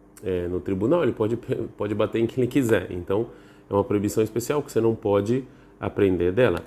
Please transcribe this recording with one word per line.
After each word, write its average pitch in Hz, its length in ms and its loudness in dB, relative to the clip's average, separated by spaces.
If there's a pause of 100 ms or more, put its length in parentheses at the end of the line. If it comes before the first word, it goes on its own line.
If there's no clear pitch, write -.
(220)
é, 90 260 -2
no 90 120 -4
tribunal, 110 420 0
ele 127 100 0
pode, 110 240 -2
pode - 580 -6
bater 110 260 0
em 113 60 2
quem 123 180 -2
ele 120 60 -2
quiser. 110 400 2
Então, 95 360 -2 (420)
é - 40 -4
uma 101 120 4
proibição 104 380 0
especial 120 400 -2
que - 80 -14
você 117 100 0
não 113 140 2
pode 104 500 0 (360)
aprender 92 520 2
dela. 101 340 2